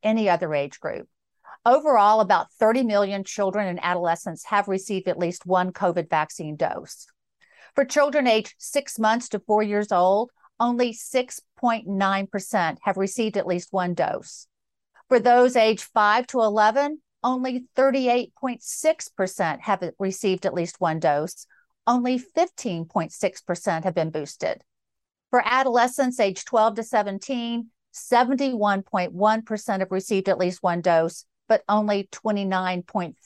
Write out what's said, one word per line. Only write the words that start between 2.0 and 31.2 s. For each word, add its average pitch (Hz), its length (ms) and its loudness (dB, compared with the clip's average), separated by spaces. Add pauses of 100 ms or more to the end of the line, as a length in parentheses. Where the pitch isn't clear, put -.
about 185 400 2
thirty 226 220 4
million 202 420 0
children 196 420 -2
and 175 160 -6
adolescents 170 600 -4
have 202 240 0
received 190 400 -4
at 180 100 -4
least 175 280 -4
one 180 260 0
covid 175 380 -2
vaccine 156 460 -4
dose. - 500 -6 (680)
For 277 120 2
children 285 400 2
aged 220 320 2
six - 400 -6
months 220 320 0
to 208 80 -4
four 214 240 0
years 208 280 -2
old, 196 400 2 (300)
only 240 320 0
six - 480 -6 (160)
point 233 300 -2
nine 196 400 0
percent 185 560 -4
have 190 160 -2
received 202 400 -2
at - 80 -2
least 180 260 -4
one 180 220 -2
dose. - 520 -4 (600)
For 254 100 4
those 247 380 6
aged 220 280 4 (100)
five 214 320 4
to 254 140 -2
eleven, 226 600 2 (220)
only 254 420 -2 (100)
thirty-eight 254 600 2
point 247 280 -8
six - 460 -2
percent 185 540 -4
have 196 200 -2 (160)
received 190 460 -2
at 190 80 -2
least 170 300 -4
one 160 160 0
dose. 156 480 -2 (400)
Only 247 320 0
fifteen 240 640 -4
point - 280 -4
six - 280 -4
percent 170 460 -4
have 175 80 -2
been 160 160 0
boosted. - 520 -6 (680)
For 247 140 4
adolescents 254 760 0
aged 196 260 -2
twelve 220 300 2
to 226 60 -6
seventeen, 233 880 -4 (200)
seventy-one 240 920 0
point 180 300 -4
one 214 300 2
percent 214 380 -4
have 185 100 -6
received 190 380 -2
at 196 100 2
least 180 240 -2
one 175 180 -2
dose, 165 440 0 (240)